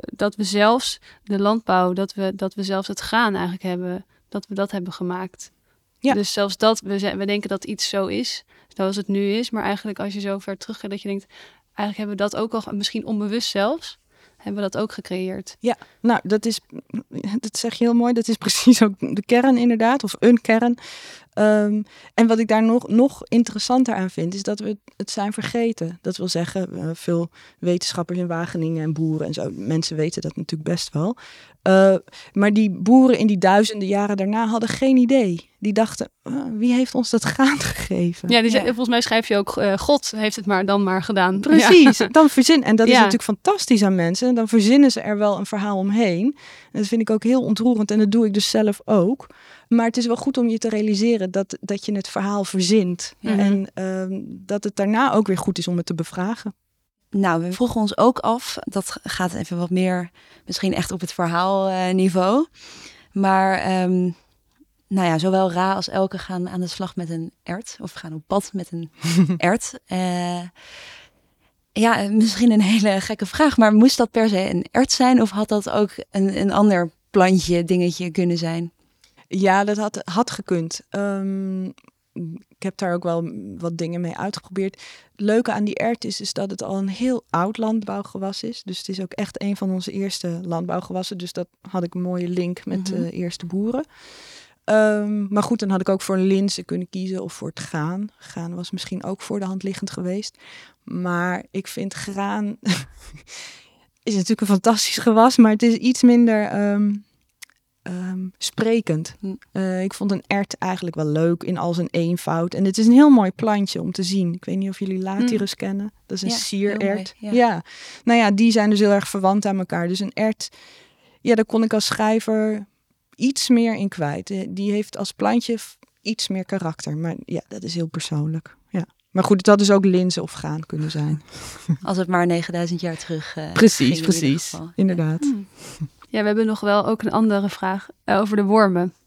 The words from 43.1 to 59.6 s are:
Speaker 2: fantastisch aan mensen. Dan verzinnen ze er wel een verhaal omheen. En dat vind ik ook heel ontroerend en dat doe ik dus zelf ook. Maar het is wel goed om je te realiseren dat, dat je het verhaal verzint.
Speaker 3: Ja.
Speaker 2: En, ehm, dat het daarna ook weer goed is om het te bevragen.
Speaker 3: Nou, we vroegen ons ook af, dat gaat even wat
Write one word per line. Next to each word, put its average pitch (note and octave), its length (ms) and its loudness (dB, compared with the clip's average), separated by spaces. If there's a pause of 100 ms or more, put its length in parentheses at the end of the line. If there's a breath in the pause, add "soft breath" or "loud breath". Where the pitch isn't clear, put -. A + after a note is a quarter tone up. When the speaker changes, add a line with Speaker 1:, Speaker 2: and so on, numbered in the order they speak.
Speaker 2:
fantastisch B3 600 2
aan F#3+ 120 4
mensen. F#3 400 2
Dan A3+ 120 0
verzinnen A#3 440 6
ze - 100 -4
er G#3 160 -4
wel G#3 200 2
een G3+ 80 -4
verhaal G3+ 320 -2
omheen. G3 480 2 (460 loud breath)
En - 80 -6
dat G#3 80 -2
vind A3+ 140 0
ik G#3+ 80 -2
ook A3 140 0
heel B3 200 2
ontroerend G#3+ 480 0
en G#3+ 80 2
dat G#3 120 4
doe A3+ 140 4
ik G3+ 80 0
dus G3+ 160 0
zelf G#3+ 360 0
ook. G#3 420 2 (400 loud breath)
Maar A#3 180 2
het A3+ 120 -2
is A#3+ 80 0
wel A#3 100 0
goed C4 220 -2
om A#3+ 120 2
je A3+ 80 -2
te A3+ 120 -4
realiseren G#3+ 640 0
dat, F#3+ 300 -4
dat G3+ 240 -6
je G#3 60 -4
het G3 160 -4
verhaal G3+ 360 -2
verzint. F#3 760 0
Speaker 3:
Ja. G#3+ 180 -2
Speaker 2:
En, G3 360 2
ehm, F#3+ 520 -6
dat G3+ 380 -8
het G#3 120 -6
daarna A3 380 0
ook G#3+ 140 2
weer F#3+ 100 0
goed F#3+ 200 -4
is F3 100 -6
om F3 100 -2
het E3+ 80 -4
te - 100 -6
bevragen. F#3 580 -6 (560)
Speaker 3:
Nou, F3+ 340 0
we F3+ 80 -6
vroegen A#3 300 -2
ons G3+ 160 -2
ook A#3+ 220 4
af, - 420 -4
dat - 420 -6
gaat F3+ 300 -4
even F3 240 -6
wat F3 120 -2